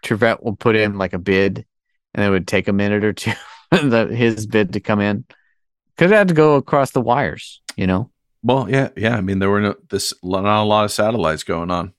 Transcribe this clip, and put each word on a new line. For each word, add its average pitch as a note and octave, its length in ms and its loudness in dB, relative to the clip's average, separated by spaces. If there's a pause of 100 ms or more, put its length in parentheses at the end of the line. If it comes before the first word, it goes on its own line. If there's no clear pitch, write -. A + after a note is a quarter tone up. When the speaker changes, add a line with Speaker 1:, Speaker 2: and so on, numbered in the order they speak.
Speaker 1:
Trevette A2+ 400 0
will G#2 140 -6
put A2+ 180 2
in, G#2+ 220 0
like, F#2+ 160 -4
a F#2 60 -6
bid, F#2+ 480 0 (480)
and G#2 100 -2
it G2+ 60 2
would F#2+ 180 -2
take F#2+ 200 -2
a G#2 40 0
minute G2+ 320 0
or G#2 80 0
two G#2+ 200 -6 (200)
<laughs> - 180 -10
for E3 140 4
the, A#2 220 2
his A2+ 400 -2
bid G#2+ 260 0
to G#2+ 80 -4
come G#2 200 -2
in. G2+ 260 -2 (720)
'Cause F3+ 140 4
it - 20 6
had G3+ 140 4
to E3+ 60 2
go D#3 200 6
across C#3 380 0
the C3+ 80 0
wires, A#2 600 -4 (160)
you F#2+ 120 -2
know? F#2 200 -2 (360)
Speaker 2:
Well, A#2+ 260 0
yeah, C3+ 260 0
yeah. A2+ 200 -2
I G#2 40 -2
mean, F#2+ 200 -2
there G2 100 2
were G2+ 100 2
no, G2+ 140 0 (160)
this, - 320 -4
not F#2 220 -4
a G#2+ 180 2
lot G#2+ 220 2
of G2+ 80 -4
satellites G#2+ 500 -2
going E2+ 300 -4
on. F2+ 260 -6